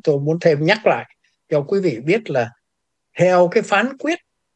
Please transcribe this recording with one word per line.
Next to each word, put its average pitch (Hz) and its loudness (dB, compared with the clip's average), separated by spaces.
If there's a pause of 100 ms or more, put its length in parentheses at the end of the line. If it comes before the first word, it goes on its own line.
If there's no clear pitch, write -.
tôi 143 2
muốn 151 -2
thêm 156 0
nhắc 214 0
lại 123 0 (440)
cho 147 0
quý 196 -2
vị 156 -2
biết 180 -2
là 123 -2 (680)
theo 180 4
cái 190 0
phán 240 0
quyết 320 -4 (360)